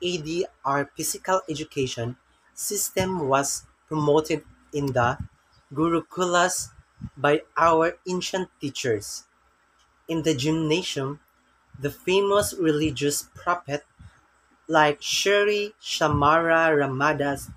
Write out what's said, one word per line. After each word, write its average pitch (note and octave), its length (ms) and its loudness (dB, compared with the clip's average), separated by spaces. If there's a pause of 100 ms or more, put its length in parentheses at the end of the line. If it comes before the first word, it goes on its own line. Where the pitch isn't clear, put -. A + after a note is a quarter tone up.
A F3 160 -4
D, D#3+ 280 -4 (180)
our C#3+ 320 0
physical F#3 540 -2
education C3 680 -6 (380)
system F#3 720 -4
was C3+ 380 0 (240)
promoted D#3 540 2 (280)
in C#3+ 220 -4
the B2 240 2 (560)
Gurukulas F3 960 0 (480)
by C#3+ 240 2 (160)
our E3 400 4 (100)
ancient F3+ 420 -4 (120)
teachers. A#2+ 640 -4 (840)
In E3 160 -2
the D#3 100 2
gymnasium, D3+ 840 -2 (580)
the C#3+ 140 -4
famous G3+ 640 0
religious D3 800 0
prophet - 480 -6 (840)
like D3+ 340 4
Shri G#3 800 0
Shamara D#3+ 960 2
Ramadas C#3+ 800 0